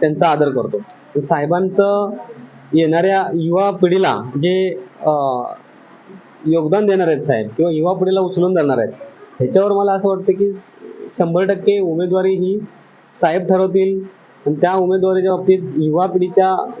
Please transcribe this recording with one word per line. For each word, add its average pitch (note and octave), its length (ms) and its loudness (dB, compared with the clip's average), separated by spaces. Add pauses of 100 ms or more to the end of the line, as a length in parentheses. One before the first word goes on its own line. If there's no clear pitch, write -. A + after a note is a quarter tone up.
त्यांचा D3+ 280 2
आदर D3 200 2
करतो. A2 300 -4 (420)
साहेबांचं F#3+ 920 0 (640)
येणाऱ्या E3+ 600 2
युवा F3 360 0
पिढीला E3+ 600 0 (120)
जे, F#3 420 -2 (180)
अ, D#3 100 2 (1300)
योगदान E3 400 2
देणार F#3+ 200 2
आहेत D3+ 160 0
साहेब A2 340 0
किंवा E3+ 160 0
युवा D#3+ 200 0
पिढीला F#3+ 280 0
उचलून F3+ 340 0
धरणार C#3+ 240 2
आहेत, A2 140 0 (480)
ह्याच्यावर G3 320 2
मला G3+ 200 2
असं G3 160 0
वाटतं F#3+ 240 0
की G3 200 0 (640)
शंभर F3 280 0
टक्के G3 340 2
उमेदवारी F#3 500 0
ही F#3 280 -2 (640)
साहेब F3 260 0
ठरवतील. F#3+ 720 0 (300)
आणि D3+ 80 0
त्या F3 200 0
उमेदवारीच्या F#3+ 580 0
बाबतीत F#3 260 2 (180)
युवा D#3 300 0
पिढीचा F#3 640 2 (100)